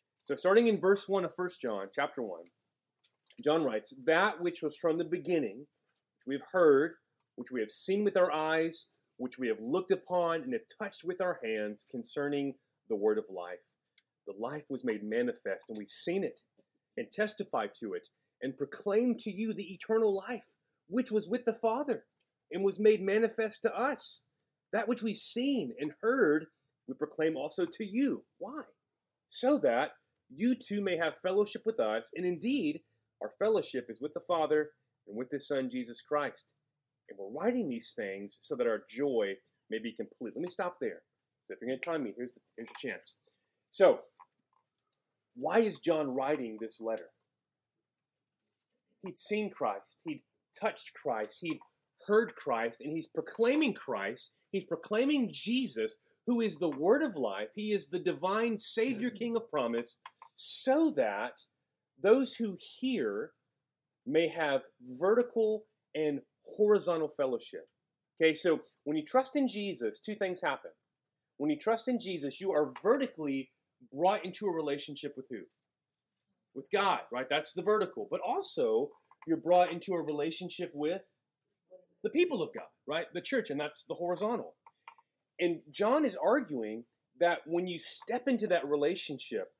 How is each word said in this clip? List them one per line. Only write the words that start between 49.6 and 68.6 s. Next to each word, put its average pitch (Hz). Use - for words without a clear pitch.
He'd 151
touched -
Christ. 110
He'd 160
heard 220
Christ, 117
and 143
he's 160
proclaiming 233
Christ. 110
He's 196
proclaiming 233
Jesus, 185
who 240
is 190
the 170
Word 170
of 240
life. 107
He 214
is 190
the 180
divine 190
Savior, 233
King 233
of 226
promise, 117
so 302
that 110
those 226
who 214
hear 143
may 160
have 147
vertical 214
and 151
horizontal 175
fellowship. 120
Okay, 160
so 156